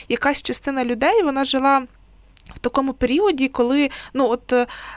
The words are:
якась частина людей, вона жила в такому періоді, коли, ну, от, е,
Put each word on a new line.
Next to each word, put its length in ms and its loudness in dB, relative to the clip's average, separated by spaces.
якась 340 0
частина 420 -4
людей, 380 2
вона 220 0
жила 420 2
в 40 -16
такому 340 -2
періоді, 560 0
коли, 420 2
ну, 140 2
от, 240 -2
е, 140 2